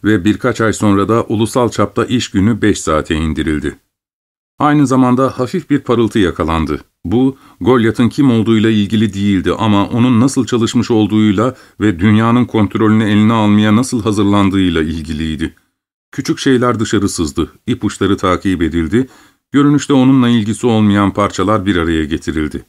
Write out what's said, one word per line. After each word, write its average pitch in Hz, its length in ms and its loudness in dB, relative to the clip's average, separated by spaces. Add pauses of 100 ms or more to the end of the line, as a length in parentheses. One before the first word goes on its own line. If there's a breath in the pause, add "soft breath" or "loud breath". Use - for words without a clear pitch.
ve 101 220 0
birkaç 110 360 -2
ay 110 120 0
sonra 101 360 0
da 113 140 0
ulusal 113 460 -2
çapta 110 360 -2
iş 117 260 -4
günü 101 300 0
beş 104 200 0
saate 78 340 -2
indirildi. 78 600 -4 (840)
Aynı 147 280 2
zamanda 127 520 0
hafif 139 300 -6
bir 147 100 0
parıltı 117 400 0
yakalandı. 80 640 -2 (240)
Bu, 127 320 0 (240 loud breath)
Goliath'ın 113 480 2
kim 139 220 2
olduğuyla 110 380 2
ilgili 107 440 0
değildi 98 440 0
ama 101 300 0
onun 123 320 2
nasıl 131 260 0
çalışmış 117 460 -2
olduğuyla 107 640 2 (240 loud breath)
ve 98 200 0
dünyanın 113 460 2
kontrolünü 110 580 0
eline 107 300 2
almaya 107 420 2
nasıl 123 280 -2
hazırlandığıyla 98 760 0
ilgiliydi. 78 720 -6 (580)
Küçük 135 280 -6
şeyler 123 400 0
dışarı 101 300 -2
sızdı, 78 420 -4 (160)
ipuçları 98 500 -2
takip 90 440 -2
edildi, 82 460 -2 (440 soft breath)
görünüşte 143 420 2
onunla 131 360 4
ilgisi 113 380 0
olmayan 104 460 2
parçalar 98 520 -2
bir 98 100 2
araya 82 300 0
getirildi. 76 640 -6